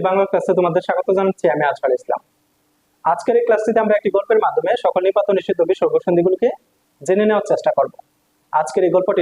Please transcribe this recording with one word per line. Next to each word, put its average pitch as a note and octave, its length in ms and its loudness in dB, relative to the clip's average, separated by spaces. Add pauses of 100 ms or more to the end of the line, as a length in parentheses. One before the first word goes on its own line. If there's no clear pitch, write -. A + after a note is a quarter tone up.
বাংলা G3 220 2
ক্লাসে F#3 300 -2
তোমাদের F3 280 0
স্বাগত F3+ 200 -2 (100)
জানাচ্ছি, F#3+ 360 -2
আমি D3 180 -2
আজহার C3+ 280 -4
ইসলাম। - 220 -6 (920)
আজকের A3+ 260 -2
এই A#3+ 80 2
ক্লাসটিতে A3 360 0
আমরা G#3+ 160 2
একটি G3+ 160 -4
গল্পের G#3+ 300 0
মাধ্যমে D#3+ 260 -2 (140)
সকল F#3 220 0
নিপাত G3 240 0
ও - 80 2
নিষিদ্ধ F#3 200 -4 (100)
বিসর্গ F3 240 0 (120)
সন্ধিগুলোকে F#3 440 2 (580)
জেনে G3 220 2
নেওয়ার G#3 220 0
চেষ্টা D#3 260 0
করব। C3+ 160 0 (680)
আজকের F3 280 -2
এই E3 80 0
গল্পটি F#3 260 0